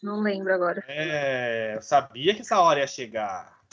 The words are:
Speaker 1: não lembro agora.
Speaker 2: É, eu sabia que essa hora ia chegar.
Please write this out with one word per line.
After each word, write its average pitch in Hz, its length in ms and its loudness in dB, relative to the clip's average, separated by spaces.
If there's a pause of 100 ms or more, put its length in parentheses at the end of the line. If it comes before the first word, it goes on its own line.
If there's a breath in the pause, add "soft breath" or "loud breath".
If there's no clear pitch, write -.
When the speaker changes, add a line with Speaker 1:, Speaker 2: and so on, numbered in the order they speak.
Speaker 1:
não 208 200 -4
lembro 190 320 0
agora. 180 340 0
Speaker 2:
É, 131 880 -2
eu 110 60 -6
sabia 139 520 2
que 208 60 -8
essa 220 220 0
hora 160 180 6
ia 135 80 0
chegar. 107 720 -8 (140)